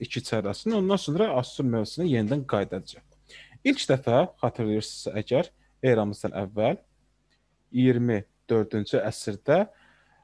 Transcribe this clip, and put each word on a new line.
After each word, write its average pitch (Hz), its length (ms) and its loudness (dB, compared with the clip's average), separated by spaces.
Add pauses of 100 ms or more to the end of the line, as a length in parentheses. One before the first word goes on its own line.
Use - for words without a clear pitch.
iki 127 180 -8
çevrəsini, 110 560 -4
ondan 196 240 2
sonra 185 320 0
Assur 127 320 -2
mövzusuna 120 460 -2
yenidən 123 340 0
qayıdacağıq. 95 640 -4 (560)
İlk 277 260 0
dəfə, 127 300 2 (200)
xatırlayırsınızsa 107 760 -4
əgər, 123 320 0 (360)
eramızdan 107 520 0
əvvəl 107 400 -2 (1000)
iyirmi 123 440 4 (320)
dördüncü 110 500 0
əsrdə, 107 640 0 (640)